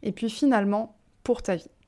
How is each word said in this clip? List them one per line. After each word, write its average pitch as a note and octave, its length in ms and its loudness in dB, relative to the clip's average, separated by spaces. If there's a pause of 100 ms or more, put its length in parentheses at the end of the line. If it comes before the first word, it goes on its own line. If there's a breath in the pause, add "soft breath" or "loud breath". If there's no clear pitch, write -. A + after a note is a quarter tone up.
et G#3 100 -2
puis - 160 -4
finalement A3 680 0 (260)
pour A#3+ 200 0
ta G3 120 -2
vie. - 160 -8 (180)